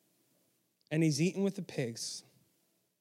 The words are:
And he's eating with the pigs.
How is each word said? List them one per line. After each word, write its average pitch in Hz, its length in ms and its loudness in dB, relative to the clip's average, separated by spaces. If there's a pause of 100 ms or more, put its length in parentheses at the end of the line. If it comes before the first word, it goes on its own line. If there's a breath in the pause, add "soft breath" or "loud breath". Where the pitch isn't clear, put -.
(920)
And 156 100 2
he's 156 200 4
eating 175 200 2
with 196 140 0
the 196 60 -6
pigs. - 640 -6 (760)